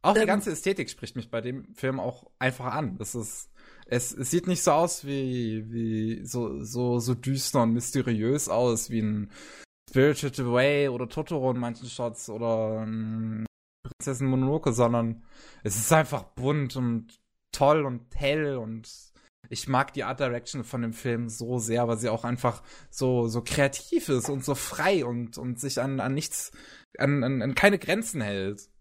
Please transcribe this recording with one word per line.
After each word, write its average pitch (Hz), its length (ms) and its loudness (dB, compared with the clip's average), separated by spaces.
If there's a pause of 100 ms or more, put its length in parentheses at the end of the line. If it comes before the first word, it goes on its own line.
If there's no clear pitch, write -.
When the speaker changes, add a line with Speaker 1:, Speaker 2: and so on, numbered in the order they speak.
Speaker 1:
Auch 190 140 6
die 214 60 6
Speaker 2:
Ähm, 220 60 4
Speaker 1:
ganze 202 240 0
Ästhetik 180 380 -2
spricht - 260 -12
mich 113 160 -8
bei 117 80 -2
dem 123 360 -8
Film 135 240 -2
auch 120 380 -8
einfach 127 360 -2
an. 123 240 -4
Das - 180 -10
ist, - 340 -8 (360)
es, 120 260 -2
es - 200 -4
sieht 170 160 2
nicht 180 140 0
so 175 100 4
aus 165 340 2
wie, 123 680 -2
wie 113 540 -2
so, 120 360 -4
so, 120 380 0
so 120 160 0
düster 135 480 0
und 113 80 4
mysteriös 120 800 0
aus 117 400 2
wie 113 120 0
ein 107 300 -2 (580)
Spirited 139 520 4
Away 135 480 4
oder 123 180 -4
Totoro 139 440 -2
in 120 80 0
manchen 120 280 -6
Shots 117 420 -6
oder, 110 540 0
ähm, 110 600 -4 (520)
Prinzessin 135 300 -2
Mononoke, 131 460 2
sondern 117 500 2 (400)
es 101 140 -2
ist 110 160 2
einfach 151 300 2
bunt 135 520 -2
und 117 440 -2 (340)
toll 147 320 6
und 123 300 -8
hell 143 420 2
und 110 320 -8 (600)
ich - 200 -8
mag 131 240 2
die 127 120 -4
Art 123 140 -6
Direction 123 460 -4
von 123 160 -6
dem 113 120 -2
Film 117 360 -2
so 120 300 -4
sehr, 117 280 2
weil 117 100 2
sie 113 120 0
auch 113 160 0
einfach 123 360 0 (280)
so, 127 380 2
so 117 140 -2
kreativ - 680 0
ist 127 200 2
und 139 140 -4
so 143 120 0
frei 170 500 0
und, 120 320 -4
und 123 240 -6
sich 135 200 -2
an, 135 200 -2
an 131 120 0
nichts, - 380 -4 (460)
an, 139 260 4
an, 131 180 0
an 131 140 -2
keine 202 240 6
Grenzen 214 420 -2
hält. 101 480 -4 (120)